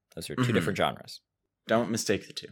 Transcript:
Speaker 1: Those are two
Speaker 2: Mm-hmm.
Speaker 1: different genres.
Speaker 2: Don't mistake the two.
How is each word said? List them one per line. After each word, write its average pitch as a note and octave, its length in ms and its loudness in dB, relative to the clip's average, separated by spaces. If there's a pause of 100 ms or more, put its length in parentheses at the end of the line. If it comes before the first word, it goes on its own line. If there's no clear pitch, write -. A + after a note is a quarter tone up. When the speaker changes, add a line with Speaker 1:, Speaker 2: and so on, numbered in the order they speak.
(140)
Speaker 1:
Those - 140 -10
are - 80 -6
two B2+ 60 0
Speaker 2:
Mm-hmm. A#2+ 100 2
Speaker 1:
different F2+ 240 2
genres. - 440 -2 (460)
Speaker 2:
Don't A2+ 240 2
mistake A2 360 0
the - 80 -20
two. - 180 -10